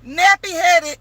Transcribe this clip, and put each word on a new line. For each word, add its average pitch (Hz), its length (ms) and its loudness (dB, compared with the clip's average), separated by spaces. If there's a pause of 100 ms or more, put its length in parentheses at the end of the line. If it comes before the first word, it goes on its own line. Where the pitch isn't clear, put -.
nappy-headed 359 960 0